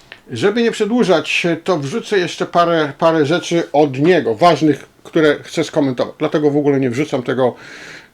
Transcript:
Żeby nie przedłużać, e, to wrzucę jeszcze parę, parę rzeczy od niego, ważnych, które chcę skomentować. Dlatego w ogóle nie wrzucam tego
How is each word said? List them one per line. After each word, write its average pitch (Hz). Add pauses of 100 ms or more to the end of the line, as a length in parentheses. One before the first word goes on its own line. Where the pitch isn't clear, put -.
(320)
Żeby 208
nie 220
przedłużać, 196
e, 170
to 175
wrzucę 185
jeszcze 160
parę, 165
parę 160
rzeczy 170
od 143
niego, 147
ważnych, 151 (180)
które 156
chcę -
skomentować. 135
Dlatego 151
w 147
ogóle 143
nie 135
wrzucam 131
tego 123 (580)